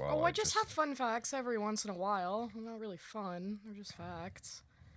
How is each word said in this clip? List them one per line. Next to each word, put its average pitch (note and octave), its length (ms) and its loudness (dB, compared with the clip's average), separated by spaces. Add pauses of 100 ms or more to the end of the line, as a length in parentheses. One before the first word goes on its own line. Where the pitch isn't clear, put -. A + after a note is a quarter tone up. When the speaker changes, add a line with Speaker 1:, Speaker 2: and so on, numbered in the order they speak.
Speaker 1:
while, C#2+ 180 4
Speaker 2:
Oh, D#4 40 4
Speaker 1:
I E4+ 60 6
Speaker 2:
I - 40 4
just - 220 4
Speaker 1:
just A4 100 4
Speaker 2:
have - 80 -4
fun D4 220 2
facts A#3 400 2
every B3 240 0
once G#3+ 260 2
in G#3 60 -2
a F#3 40 -2
while. G3 600 0
They're A3 100 -8
not A3+ 160 -8
really G#3 160 -6
fun. G3 680 -4
They're G#3+ 120 -12
just G3+ 200 -10
facts. F3 680 -8 (340)